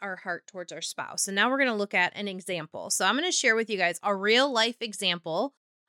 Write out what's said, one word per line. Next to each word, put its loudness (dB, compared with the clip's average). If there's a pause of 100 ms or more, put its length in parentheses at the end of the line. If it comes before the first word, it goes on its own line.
our -8
heart -8
towards -12
our -12
spouse. -6
And -6
now 4
we're 0
gonna 2
look -2
at 2
an -6
example. -6
So 0
I'm 4
gonna 0
share 2
with 0
you -2
guys 0
a 2
real 4
life 0
example -2 (340)